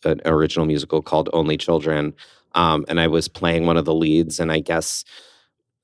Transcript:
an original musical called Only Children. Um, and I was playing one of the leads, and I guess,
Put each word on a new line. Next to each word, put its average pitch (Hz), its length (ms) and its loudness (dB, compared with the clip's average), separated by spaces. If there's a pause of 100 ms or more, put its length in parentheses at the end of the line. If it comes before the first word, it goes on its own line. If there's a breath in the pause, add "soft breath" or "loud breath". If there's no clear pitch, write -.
an 78 200 0
original 80 400 2
musical 76 380 -2
called 78 300 -2
Only 78 240 0
Children. 76 580 -2 (400 soft breath)
Um, 80 320 2
and 85 140 0
I 82 80 2
was 80 180 0
playing 85 400 0
one 82 100 4
of 78 100 0
the 80 80 0
leads, 80 440 0
and 82 140 -2
I 80 80 0
guess, - 440 -4 (800 soft breath)